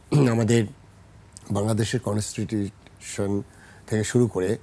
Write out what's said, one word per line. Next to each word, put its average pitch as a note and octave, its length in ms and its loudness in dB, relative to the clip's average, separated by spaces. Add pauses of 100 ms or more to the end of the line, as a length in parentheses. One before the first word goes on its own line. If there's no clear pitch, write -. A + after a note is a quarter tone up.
(120)
<clears throat> C#3 200 4
আমাদের A#2 340 2 (840)
বাংলাদেশের G#2+ 480 0
কনস্টিটিউশন G2+ 1400 -6 (460)
থেকে G#2+ 160 0
শুরু B2 240 4
করে F#2 360 -2